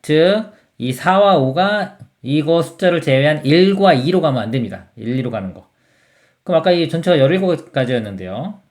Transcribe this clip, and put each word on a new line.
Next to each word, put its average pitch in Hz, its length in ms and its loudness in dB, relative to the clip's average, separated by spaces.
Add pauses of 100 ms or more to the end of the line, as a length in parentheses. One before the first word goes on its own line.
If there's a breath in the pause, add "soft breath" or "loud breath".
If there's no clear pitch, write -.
즉, 185 480 0 (260 loud breath)
이 127 160 -4
사와 185 440 2
오가 185 600 -2 (240)
이거 151 400 0
숫자를 175 400 -2
제외한 147 440 0
일과 185 480 4
이로 156 280 0
가면 135 220 -2
안 110 80 -6
됩니다. 98 440 -6
일, 117 220 -6
이로 123 140 -4
가는 98 240 -8
거. - 160 -20 (720)
그럼 170 160 0
아까 180 120 0
이 170 160 0
전체가 170 300 0
열일곱 165 540 0
가지였는데요. 117 1000 -6